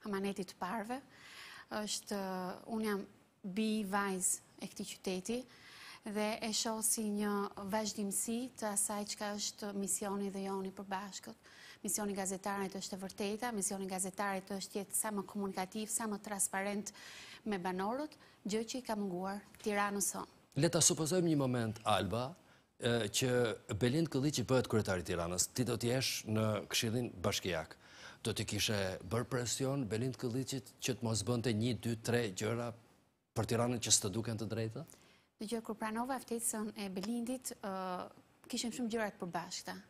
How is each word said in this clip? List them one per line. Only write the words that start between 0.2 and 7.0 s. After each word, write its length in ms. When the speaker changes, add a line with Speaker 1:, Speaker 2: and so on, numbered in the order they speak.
Speaker 1:
të 140
parëve. 400
Është, 480
unë 200
jam 200
bi, 240
vajzë 580
e 120
këtij 220
qyteti 480
dhe 240
e 160
shoh 300
si 260